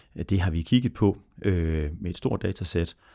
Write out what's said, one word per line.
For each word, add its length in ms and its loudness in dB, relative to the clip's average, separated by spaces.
Det 120 4
har 100 2
vi 120 0
kigget 300 2
på, 260 2
øh, 480 0
med 100 -6
et 60 -8
stort 260 -2
datasæt, 540 -2